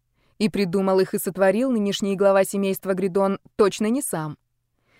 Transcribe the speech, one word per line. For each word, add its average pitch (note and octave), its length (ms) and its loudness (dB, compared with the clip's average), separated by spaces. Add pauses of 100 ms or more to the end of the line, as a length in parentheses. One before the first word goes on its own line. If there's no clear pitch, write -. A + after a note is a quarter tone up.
(380)
И G#3 100 0
придумал F#3+ 520 0
их F#3 120 -2
и G#3 60 -2
сотворил G3 520 0
нынешний G3+ 460 -2
глава G3 280 4
семейства G3 500 -4
Гридон F#3+ 440 0 (180)
точно G#3 300 2
не A#3+ 140 -2
сам". D#3 380 -8 (600)